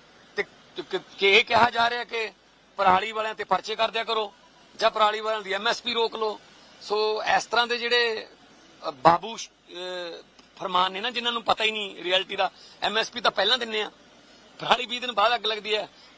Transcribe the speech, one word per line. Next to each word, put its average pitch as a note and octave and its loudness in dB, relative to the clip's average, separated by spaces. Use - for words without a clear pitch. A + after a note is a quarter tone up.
ਤੇ G3+ -2
ਕਿ, - -12
ਕਿ, F3+ -4
ਕਿ G3 4
ਇਹ A#3+ 6
ਕਿਹਾ A#3 4
ਜਾ A#3 0
ਰਿਹਾ A#3+ -6
ਕਿ A3+ -6
ਪਰਾਲੀ G3 2
ਵਾਲਿਆਂ G#3+ -6
ਤੇ G#3 -8
ਪਰਚੇ G3 -4
ਕਰ A3 0
ਦਿਆ A3 -4
ਕਰੋ A3 -4
ਜਾਂ A3 2
ਪਰਾਲੀ G#3+ 2
ਵਾਲਿਆਂ A3 -4
ਦੀ F#3+ -6
ਐਮ G3+ -2
ਐਸ A3+ 0
ਪੀ A#3+ -4
ਰੋਕ A3+ 0
ਲਓ। G#3+ -4
ਸੋ G#3+ -2
ਇਸ - 0
ਤਰ੍ਹਾਂ A#3 2
ਦੇ A#3+ -2
ਜਿਹੜੇ, A#3 0
ਅ, D#3+ -4
ਬਾਬੂ E3+ 2
ਸ਼-, - -14
ਅ, F3 -12
ਫਰਮਾਨ F#3 2
ਨੇ F#3+ -6
ਨਾ, B3 -4
ਜਿਨ੍ਹਾਂ A#3+ -2
ਨੂੰ A#3 -4
ਪਤਾ G3+ 2
ਹੀ A3 4
ਨਹੀਂ G3 -6
ਰਿਐਲਿਟੀ F#3 0
ਦਾ, F#3 0
ਐਮ G3+ 0
ਐਸ A3+ -2
ਪੀ A#3+ -8
ਤਾਂ A3 4
ਪਹਿਲਾਂ G#3+ 2
ਦਿੰਨੇ A3 -4
ਆ, G3+ -6
ਪਰਾਲੀ A3 0
ਵੀਹ A#3 -10
ਦਿਨ B3 -8
ਬਾਅਦ A3 0
ਅੱਗ G#3 -8
ਲੱਗਦੀ G#3+ -4
ਹੈ, G3+ -8